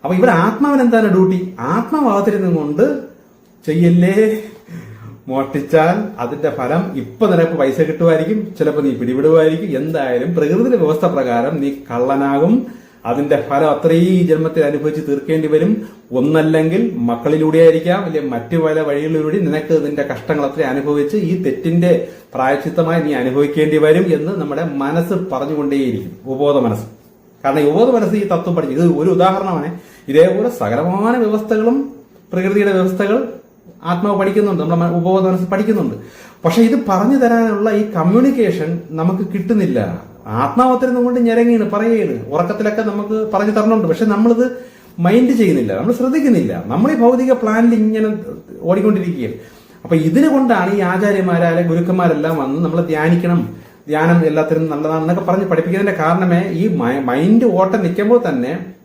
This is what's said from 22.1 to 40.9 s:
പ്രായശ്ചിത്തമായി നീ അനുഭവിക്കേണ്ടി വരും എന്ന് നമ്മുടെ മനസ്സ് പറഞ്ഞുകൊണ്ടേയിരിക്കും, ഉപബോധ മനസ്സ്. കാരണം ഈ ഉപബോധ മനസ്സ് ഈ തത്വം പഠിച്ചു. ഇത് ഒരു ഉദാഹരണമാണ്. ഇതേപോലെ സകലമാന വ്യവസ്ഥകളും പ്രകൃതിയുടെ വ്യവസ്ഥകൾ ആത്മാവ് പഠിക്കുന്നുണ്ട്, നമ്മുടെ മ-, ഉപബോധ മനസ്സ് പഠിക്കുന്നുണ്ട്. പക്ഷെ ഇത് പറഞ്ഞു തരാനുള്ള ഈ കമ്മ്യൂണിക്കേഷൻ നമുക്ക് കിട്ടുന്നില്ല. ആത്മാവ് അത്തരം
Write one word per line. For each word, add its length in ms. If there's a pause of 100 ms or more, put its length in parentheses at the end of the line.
പ്രായശ്ചിത്തമായി 680
നീ 100
അനുഭവിക്കേണ്ടി 640
വരും 440
എന്ന് 200
നമ്മുടെ 240
മനസ്സ് 480 (180)
പറഞ്ഞുകൊണ്ടേയിരിക്കും, 800 (140)
ഉപബോധ 320
മനസ്സ്. 280 (600)
കാരണം 140
ഈ 100
ഉപബോധ 260
മനസ്സ് 200
ഈ 120
തത്വം 280
പഠിച്ചു. 200
ഇത് 100
ഒരു 240
ഉദാഹരണമാണ്. 720 (280)
ഇതേപോലെ 420
സകലമാന 680
വ്യവസ്ഥകളും 760 (380)
പ്രകൃതിയുടെ 380
വ്യവസ്ഥകൾ 600 (500)
ആത്മാവ് 360
പഠിക്കുന്നുണ്ട്, 440
നമ്മുടെ 180
മ-, 140
ഉപബോധ 320
മനസ്സ് 200
പഠിക്കുന്നുണ്ട്. 480 (500)
പക്ഷെ 160
ഇത് 180 (100)
പറഞ്ഞു 280
തരാനുള്ള 540
ഈ 200
കമ്മ്യൂണിക്കേഷൻ 880 (100)
നമുക്ക് 420
കിട്ടുന്നില്ല. 680 (220)
ആത്മാവ് 500
അത്തരം 280